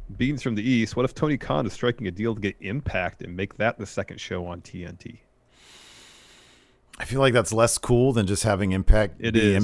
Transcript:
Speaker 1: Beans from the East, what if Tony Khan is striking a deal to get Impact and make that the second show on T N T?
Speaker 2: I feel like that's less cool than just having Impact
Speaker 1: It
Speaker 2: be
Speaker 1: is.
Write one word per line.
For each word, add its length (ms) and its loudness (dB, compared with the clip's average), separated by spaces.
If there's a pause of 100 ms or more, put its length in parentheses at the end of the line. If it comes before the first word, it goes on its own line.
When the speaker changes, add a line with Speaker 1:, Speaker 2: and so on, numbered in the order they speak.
(180)
Speaker 1:
Beans 240 0
from 140 -2
the 120 -2
East, 280 2
what 100 0
if 80 -2
Tony 240 0
Khan 300 -2
is 60 -8
striking 340 -2
a 40 -4
deal 220 -2
to 80 -10
get 200 -4
Impact 600 -4
and 140 -12
make 220 -8
that 200 0
the 80 -10
second 340 -8
show 280 -8
on 140 -12
T 240 -14
N 120 -14
T? 240 -20 (1800)
Speaker 2:
I 60 -10
feel 140 -2
like 140 4
that's 180 2
less 280 2
cool 340 4
than 140 2
just 160 -2
having 280 2
Impact 480 4
Speaker 1:
It 140 -2
Speaker 2:
be 60 4
Speaker 1:
is. 240 4